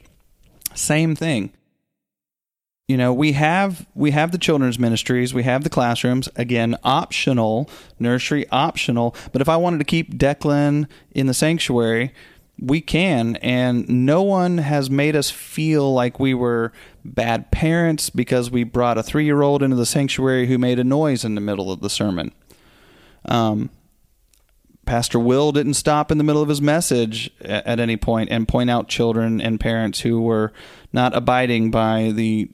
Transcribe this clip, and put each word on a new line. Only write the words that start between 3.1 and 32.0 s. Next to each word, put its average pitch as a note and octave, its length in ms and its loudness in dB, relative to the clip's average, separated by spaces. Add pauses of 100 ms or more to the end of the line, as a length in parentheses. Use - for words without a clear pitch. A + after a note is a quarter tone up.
we D3 200 2
have, E3+ 600 0
we C#3+ 180 0
have D#3 200 2
the F3+ 60 -4
children's C3 420 0
ministries, B2 540 0
we B2 100 0
have C3 200 0
the D#3 60 -6
classrooms, B2 680 0
again, A#2 460 0
optional, B2+ 840 0 (300)
nursery B2 500 0
optional. A#2+ 680 -2 (160)
But C3 100 0
if D3+ 80 0
I E3 80 4
wanted E3+ 220 0
to D3 40 0
keep - 340 -2
Declan C#3+ 720 2 (240)
in C3+ 160 0
the B2+ 60 0
sanctuary, B2 800 0 (440)
we C#3+ 240 -2
can, C#3+ 560 0
and B2 500 0
no C3+ 360 2
one F3+ 340 0
has C#3+ 320 0
made C#3+ 260 0
us C#3+ 140 0
feel D3+ 640 0
like B2 260 0
we C3+ 140 2
were A#2+ 380 0 (340)
bad A#2 460 -4
parents E3 580 0
because B2 400 -2
we B2 140 0
brought A#2+ 340 0
a A2 60 -2
three-year-old C#3+ 600 2
into C3 120 2
the A#2+ 100 0
sanctuary C3 600 0
who B2+ 100 2
made B2 220 0
a B2+ 40 0
noise C#3 400 0
in A2 120 -4
the G#2 60 -4
middle G2 300 -4
of F2+ 100 -8
the G2+ 80 -4
sermon. F2+ 440 -4 (920)
Um, A2+ 440 -2 (1160)
Pastor A#2+ 340 0
Will C3 320 2
didn't C#3+ 240 0
stop D3+ 360 0
in D#3 60 2
the D3+ 60 2
middle D3+ 180 4
of D3 80 0
his D3 120 0
message A#2+ 680 0 (120)
a-, - 280 -6
at A#2 100 0
any A#2 160 0
point A2+ 360 0
and A2+ 160 -2
point B2 220 0
out A#2+ 180 0
children A2+ 520 0
and A2+ 200 -2
parents A2+ 400 -2
who A#2 220 0
were A2 300 2 (400)
not B2 240 0
abiding B2 540 2
by A2 440 0